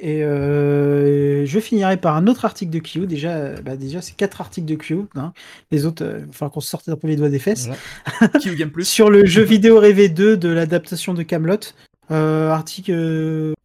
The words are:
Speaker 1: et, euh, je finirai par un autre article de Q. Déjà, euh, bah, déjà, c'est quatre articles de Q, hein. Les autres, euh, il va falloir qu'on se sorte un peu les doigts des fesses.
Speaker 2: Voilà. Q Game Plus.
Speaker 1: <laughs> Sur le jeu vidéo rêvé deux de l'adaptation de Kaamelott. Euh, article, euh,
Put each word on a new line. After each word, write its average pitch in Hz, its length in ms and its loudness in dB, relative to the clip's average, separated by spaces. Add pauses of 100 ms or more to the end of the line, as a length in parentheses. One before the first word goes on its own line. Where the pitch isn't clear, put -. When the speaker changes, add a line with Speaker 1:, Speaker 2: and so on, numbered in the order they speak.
Speaker 1:
et, 156 160 -2
euh, 143 1200 0
je 143 140 -2
finirai 196 380 0
par 175 180 -2
un 170 140 2
autre 247 160 0
article 196 260 -6
de 165 80 -4
Q. 160 300 -8
Déjà, 160 240 -6
euh, 147 280 -8
bah, 135 160 -12
déjà, 135 240 -10
c'est - 140 -16
quatre - 260 -6
articles 170 280 -10
de 156 80 -4
Q, 160 220 -6 (180)
hein. 175 160 -10 (400)
Les 147 120 0
autres, 160 200 -6
euh, 107 160 -8
il 147 60 -14
va 147 60 -20
falloir 143 200 -8
qu'on 151 80 -10
se - 100 -10
sorte - 180 -12
un 160 60 -8
peu 156 140 -6
les 156 80 0
doigts 147 120 2
des 139 120 -2
fesses. 131 260 -4
Speaker 2:
Voilà. - 720 -2
Q 196 160 -6
Game 151 160 -6
Plus. 165 140 -8
Speaker 1:
<laughs> - 40 -6
Sur 214 220 4
le 202 160 8
jeu 185 160 6
vidéo 220 380 6
rêvé 202 280 6
deux 196 280 2
de 175 120 -2
l'adaptation 165 640 -4
de 170 120 -6
Kaamelott. 170 500 -4 (380)
Euh, 156 380 0
article, 160 440 -6
euh, 160 580 -4 (120)